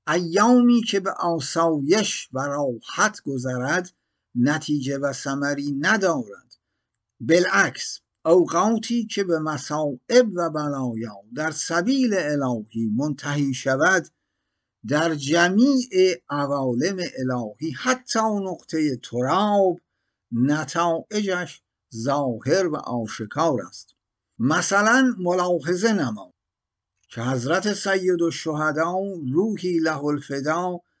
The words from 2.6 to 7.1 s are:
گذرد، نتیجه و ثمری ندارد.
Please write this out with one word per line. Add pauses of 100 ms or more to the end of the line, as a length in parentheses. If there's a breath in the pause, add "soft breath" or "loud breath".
گذرد، (420)
نتیجه
و
ثمری
ندارد. (640)